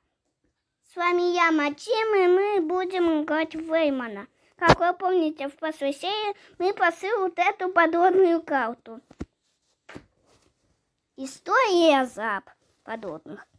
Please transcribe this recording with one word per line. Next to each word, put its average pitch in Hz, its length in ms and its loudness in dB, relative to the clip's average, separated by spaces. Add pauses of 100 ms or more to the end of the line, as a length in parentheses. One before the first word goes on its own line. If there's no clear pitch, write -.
(920)
С - 60 -20
вами 349 400 0
я, 339 160 2
Максим, 415 640 0
и 370 120 4
мы 392 340 2
будем 349 600 0
играть 311 360 -2
в - 20 -8
Веймана. 269 680 -2 (280)
Как 339 240 4
вы 349 140 0
помните, 330 560 -2
в - 80 -20
прошлой 311 340 -6
серии 403 420 -6 (240)
мы 370 160 -2
прошли 370 440 -2
вот 370 200 -2
эту 370 360 -2
подводную 349 680 4
карту. 240 600 -6 (2250)
История 330 880 2
зап 208 440 -8 (360)
подводных. 202 600 -12 (140)